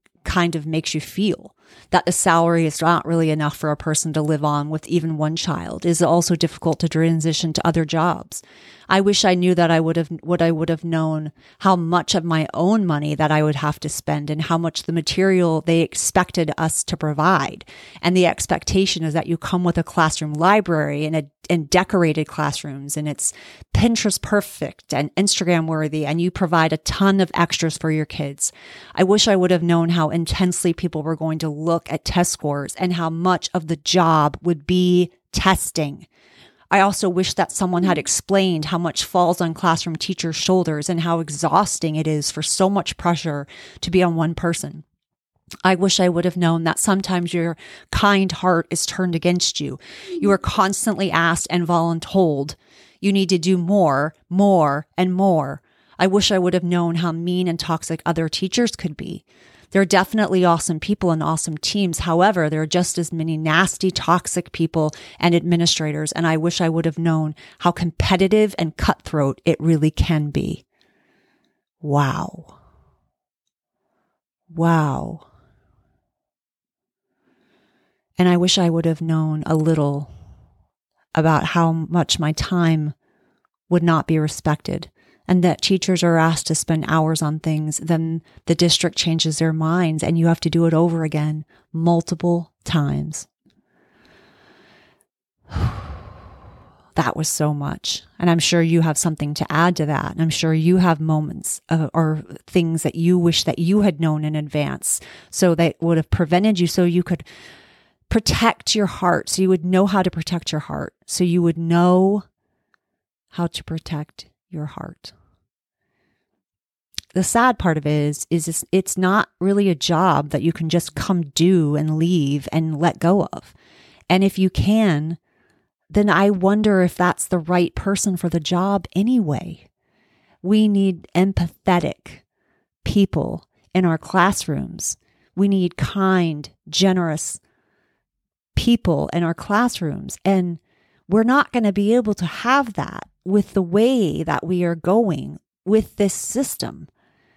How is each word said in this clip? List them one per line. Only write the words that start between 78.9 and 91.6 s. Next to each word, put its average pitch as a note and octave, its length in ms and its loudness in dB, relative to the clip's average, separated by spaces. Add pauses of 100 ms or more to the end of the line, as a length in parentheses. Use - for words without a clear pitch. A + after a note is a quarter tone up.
known D#3 440 -2
a D#3+ 100 0
little D3+ 560 0 (1000)
about D#3+ 320 2
how E3 260 2
much E3 480 -2
my D#3 120 0
time D#3+ 640 0 (760)
would F3 140 2
not E3 240 2
be D#3+ 100 2
respected, D3+ 720 -4 (400)
and F3+ 140 4
that F3 180 2
teachers F#3 420 0
are E3+ 140 4
asked D#3+ 300 2
to D#3+ 80 0
spend D#3+ 320 -2
hours D#3+ 340 0
on D#3 180 -2
things, D3+ 380 -2
then D#3+ 460 -2 (240)
the E3 80 2
district E3+ 420 0
changes D#3+ 400 0
their D#3+ 160 0
minds D#3+ 500 0
and E3 140 0
you E3 80 4
have E3 140 4
to D#3+ 100 -2
do E3+ 160 2
it E3 80 2
over E3 300 2
again D3+ 420 -4 (260)